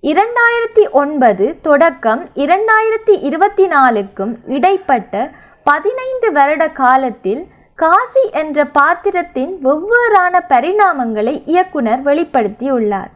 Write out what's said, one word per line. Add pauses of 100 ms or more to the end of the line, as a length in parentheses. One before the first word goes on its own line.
இரண்டாயிரத்தி
ஒன்பது
தொடக்கம்
இரண்டாயிரத்தி
இருபத்தி
நாலுக்கும் (100)
இடைப்பட்ட (340)
பதினைந்து
வருட
காலத்தில் (280)
காசி
என்ற
பாத்திரத்தின்
வெவ்வேறான
பரிணாமங்களை
இயக்குனர்
வெளிப்படுத்தியுள்ளார்.